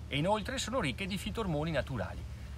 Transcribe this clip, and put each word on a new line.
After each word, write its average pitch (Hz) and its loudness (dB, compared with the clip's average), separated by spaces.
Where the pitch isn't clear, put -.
e 131 0
inoltre 196 2
sono 240 0
ricche 185 0
di 190 -2
fitormoni 170 0
naturali, 131 0